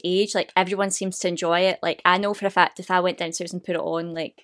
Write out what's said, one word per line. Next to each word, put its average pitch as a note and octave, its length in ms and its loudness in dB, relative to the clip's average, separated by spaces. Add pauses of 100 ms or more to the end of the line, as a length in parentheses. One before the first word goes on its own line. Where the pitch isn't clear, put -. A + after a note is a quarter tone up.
age. F#3+ 260 2
Like, - 220 -2
everyone F#3+ 340 0
seems F#3+ 300 -6
to F#3 80 -2
enjoy E3+ 360 0
it. F#3+ 200 2
Like, E3+ 220 -2
I F#3 120 6
know G3+ 160 0
for G3+ 120 -6
a G3 40 2
fact F#3 300 2
if F#3 100 -10
I F3+ 120 4
went F3+ 160 0
downstairs E3+ 340 -6
and F3+ 100 -8
put F3 140 -4
it D#3+ 60 -4
on, E3 320 -4
like, E3 300 -10